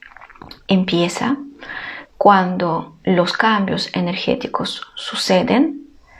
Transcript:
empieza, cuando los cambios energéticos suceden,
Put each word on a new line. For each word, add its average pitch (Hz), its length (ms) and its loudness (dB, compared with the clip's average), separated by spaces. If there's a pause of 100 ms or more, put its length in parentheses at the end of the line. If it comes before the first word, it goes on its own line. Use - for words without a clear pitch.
(680)
empieza, 185 680 0 (800)
cuando 180 880 2
los 175 300 2
cambios 202 600 0
energéticos - 920 -4 (100)
suceden, - 960 0 (320)